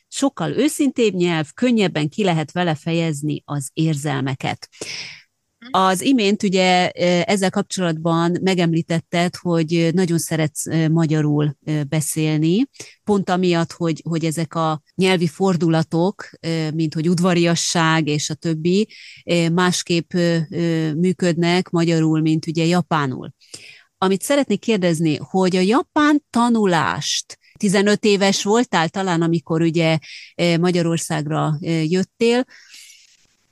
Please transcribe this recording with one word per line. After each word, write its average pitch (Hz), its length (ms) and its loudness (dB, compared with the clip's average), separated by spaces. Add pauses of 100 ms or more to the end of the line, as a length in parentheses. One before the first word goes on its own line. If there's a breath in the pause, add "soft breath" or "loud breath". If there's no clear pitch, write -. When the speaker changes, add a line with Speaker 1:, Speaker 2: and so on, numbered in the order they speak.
Speaker 1:
Sokkal 180 440 -4
őszintébb 262 600 0
nyelv, 175 400 0
könnyebben 196 540 2
ki 208 160 -4
lehet 160 280 0
vele 175 220 0
fejezni 151 680 -2
az 143 280 -8
érzelmeket. 139 960 -4 (920 loud breath)
Speaker 2:
Mhm. 240 200 -2
Speaker 1:
Az 190 180 0
imént 214 420 2
ugye, 185 520 2
ö, 175 300 2
ezzel 190 260 0
kapcsolatban 170 920 -2
megemlítetted, 175 920 0
hogy, 165 380 0
ö, 165 160 2
nagyon 170 280 2
szeretsz, 156 480 -4
ö, 160 220 0
magyarul, 151 760 2
ö, 151 180 -2
beszélni, 156 840 0 (360 loud breath)
pont 202 260 0
amiatt, 175 420 0
hogy, 165 360 -4
hogy 165 160 -2
ezek 160 300 -4
a 160 280 -4 (120)
nyelvi 185 320 2
fordulatok, 170 1000 0 (120)
ö, 160 300 -4
mint 156 240 -2
hogy 160 140 -2
udvariasság 170 1000 2
és 147 220 -2
a 160 40 -8
többi, 175 540 0 (360 loud breath)
ö, 170 240 0
másképp, 170 640 0
ö, 170 220 2 (140)
ö, 160 440 -2
működnek 175 760 0
magyarul, 160 500 2
mint 156 260 0
ugye 160 180 -2
japánul. 165 720 -2 (640 loud breath)
Amit 190 240 0
szeretnék 277 380 0
kérdezni, 170 560 0
hogy 185 400 0
a 185 40 2
japán 294 680 2
tanulást, 196 1080 0 (200 soft breath)
tizenöt 202 460 2
éves 196 380 2
voltál 202 460 0
talán, 180 340 -2
amikor 165 400 0
ugye, 160 360 2 (360 loud breath)
ö, 170 240 0
Magyarországra, 160 1040 -2
ö, 180 80 -8
jöttél, 185 760 0 (1080 loud breath)